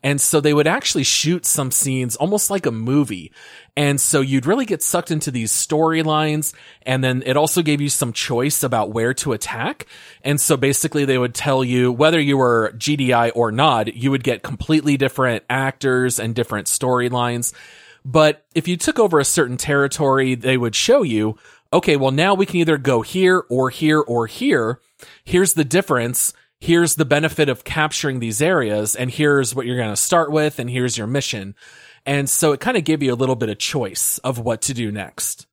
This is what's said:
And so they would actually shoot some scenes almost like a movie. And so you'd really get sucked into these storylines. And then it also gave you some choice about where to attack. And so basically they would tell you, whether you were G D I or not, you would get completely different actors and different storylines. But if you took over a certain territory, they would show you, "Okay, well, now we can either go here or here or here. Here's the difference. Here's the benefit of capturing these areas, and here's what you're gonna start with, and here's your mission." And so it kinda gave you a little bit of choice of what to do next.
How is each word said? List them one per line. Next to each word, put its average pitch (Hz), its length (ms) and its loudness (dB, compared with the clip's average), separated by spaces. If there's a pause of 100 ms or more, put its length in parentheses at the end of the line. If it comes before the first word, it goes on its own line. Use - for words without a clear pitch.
And 139 200 0
so - 180 2
they 147 140 2
would 147 120 4
actually 170 380 0
shoot 165 420 0
some 135 260 -2
scenes 127 440 -2
almost 196 340 -2
like 196 160 -4
a 135 60 0
movie. 113 600 -2 (420)
And 143 240 0
so 143 220 0
you'd 135 240 0
really 233 200 2
get 202 160 -4
sucked - 300 -2
into 156 180 -4
these 117 220 -4
storylines. 156 1000 0 (300)
And 131 200 0
then 127 220 0
it 127 100 0
also 156 260 2
gave 147 200 0
you 143 80 -2
some 123 240 -2
choice 131 500 -2
about 113 300 -2
where 117 220 0
to 139 180 -4
attack. 120 520 -6 (380)
And 143 160 0
so - 160 2
basically 139 480 0
they 135 140 2
would 123 180 -2
tell 131 300 0
you, 123 260 2
whether 151 280 4
you 143 180 2
were 120 400 2
G 147 180 -2
D 135 160 0
I 117 200 4
or 117 200 0
not, 117 420 2
you 120 180 -2
would 131 120 -2
get 120 180 -2
completely 147 540 0
different 131 540 0
actors 127 680 0
and 110 160 -4
different 113 340 -4
storylines. 123 840 -2 (540)
But 151 400 2 (100)
if 165 140 -2
you 180 80 -2
took 311 220 -2
over 180 200 4
a 139 60 2
certain 127 320 0
territory, 135 800 0
they 131 200 0
would 120 200 -2
show 262 260 4
you, 110 360 0 (360)
"Okay, 160 240 4
well, 135 140 2
now 175 240 2
we 190 100 2
can 175 120 -4
either 160 200 2
go 131 240 0
here 185 480 2
or 127 220 0
here 156 280 2
or 117 280 0
here. 131 520 0 (440)
Here's 180 300 2
the 156 120 0
difference. 127 680 0 (280)
Here's 170 360 2
the 156 80 0
benefit 147 460 0
of 123 140 -4
capturing 151 560 -4
these 113 240 -2
areas, 110 520 0
and 127 140 -4
here's 139 460 2
what 127 100 -4
you're 123 100 -4
gonna 110 220 -2
start 165 340 0
with, 151 280 0
and 120 100 -6
here's 123 300 -2
your 104 80 -6
mission." 110 480 -6 (500)
And 143 240 0
so - 220 2
it - 100 -2
kinda 240 200 0
gave 151 200 0
you 131 100 0
a 123 40 0
little 131 200 0
bit 113 140 -4
of 101 80 -6
choice - 640 -4
of 127 180 -4
what 117 240 -4
to 135 140 -4
do 117 160 -4
next. - 600 -10